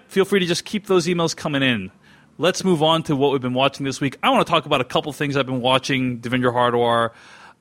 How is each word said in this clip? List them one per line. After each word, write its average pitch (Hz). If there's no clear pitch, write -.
feel 190
free 202
to 180
just 165
keep -
those 180
emails 170
coming 143
in. 110
Let's 165
move 175
on 160
to 160
what 135
we've 139
been 127
watching 139
this 131
week. 135
I 240
wanna 220
talk 160
about 143
a 123
couple 156
things 143
I've 135
been 131
watching, 127
Devindra 123
Hardwar. 117